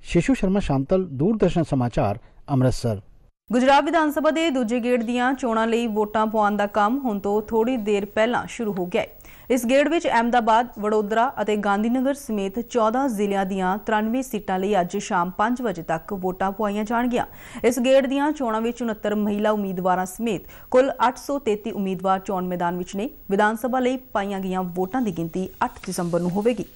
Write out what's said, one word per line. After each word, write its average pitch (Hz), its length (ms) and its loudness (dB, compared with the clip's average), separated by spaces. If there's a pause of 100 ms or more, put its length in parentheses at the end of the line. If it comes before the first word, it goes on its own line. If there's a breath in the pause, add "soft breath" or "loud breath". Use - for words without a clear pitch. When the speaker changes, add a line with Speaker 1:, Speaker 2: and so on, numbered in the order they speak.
Speaker 1:
शिशु 175 320 2
शर्मा 196 260 0
शांतल, 147 420 0 (100)
दूरदर्शन 180 520 2
समाचार, 120 540 0 (280 soft breath)
अमृतसर। 123 540 0 (480)
Speaker 2:
ਗੁਜਰਾਤ 269 340 6
ਵਿਧਾਨ 311 280 2
ਸਭਾ 311 200 2
ਦੇ 320 200 0
ਦੂਜੇ 247 280 0
ਗੇੜ 240 240 0
ਦੀਆਂ 247 300 0
ਚੋਣਾਂ 226 340 0
ਲਈ 233 220 0
ਵੋਟਾਂ 214 380 0
ਪਾਉਣ 208 300 2
ਦਾ 202 160 2
ਕੰਮ 214 260 2
ਹੁਣ 220 200 -2
ਤੋਂ 202 240 0
ਥੋੜ੍ਹੀ 226 400 0
ਦੇਰ 202 240 0
ਪਹਿਲਾਂ 220 420 0
ਸ਼ੁਰੂ 214 240 -6
ਹੋ 180 120 -4
ਗਿਆ 185 160 -2
ਹੈ। - 60 -6 (420 loud breath)
ਇਸ 247 160 2
ਗੇੜ 277 240 4
ਵਿੱਚ 330 180 0
ਅਹਿਮਦਾਬਾਦ, 233 600 4 (120)
ਵਡੋਦਰਾ 214 520 2 (100)
ਅਤੇ 208 160 0
ਗਾਂਧੀਨਗਰ 233 560 0
ਸਮੇਤ 208 480 -4
ਚੌਦਾਂ 240 480 0
ਜ਼ਿਲ੍ਹਿਆਂ 196 360 0
ਦੀਆਂ 190 320 -2
ਤਰਾਨਵੇਂ 220 460 0
ਸੀਟਾਂ 202 360 -4
ਲਈ 190 200 2
ਅੱਜ 180 180 -2
ਸ਼ਾਮ 185 400 0
ਪੰਜ 247 240 0
ਵਜੇ 180 220 -4
ਤੱਕ 165 300 -4
ਵੋਟਾਂ 185 380 -2
ਪਵਾਈਆਂ 208 320 -2
ਜਾਣਗੀਆਂ। 233 420 0 (380 loud breath)
ਇਸ 254 160 2
ਗੇੜ 269 280 6
ਦੀਆਂ 277 240 0
ਚੋਣਾਂ 226 300 -2
ਵਿੱਚ 240 220 -4
ਉਣੱਤਰ 214 320 -2
ਮਹਿਲਾ 208 360 0
ਉਮੀਦਵਾਰਾਂ 185 540 0
ਸਮੇਤ 220 420 -6 (240 loud breath)
ਕੁੱਲ 262 200 4 (160)
ਅੱਠ 254 100 0
ਸੌ 285 220 -4
ਤੇਤੀ 208 320 -2
ਉਮੀਦਵਾਰ 190 480 0
ਚੋਣ 185 280 -4
ਮੈਦਾਨ 180 300 -2
ਵਿੱਚ 180 180 -8
ਨੇ। 196 140 -4 (220)
ਵਿਧਾਨ 208 240 2
ਸਭਾ 254 240 -2
ਲਈ 254 180 0 (160)
ਪਾਈਆਂ 196 260 -4
ਗਈਆਂ 185 240 -4 (120)
ਵੋਟਾਂ 185 260 -2
ਦੀ 196 160 -2
ਗਿਣਤੀ 170 320 -4 (160)
ਅੱਠ - 220 -10
ਦਸੰਬਰ 175 320 -2
ਨੂੰ 175 120 0
ਹੋਵੇਗੀ। 208 340 0 (100)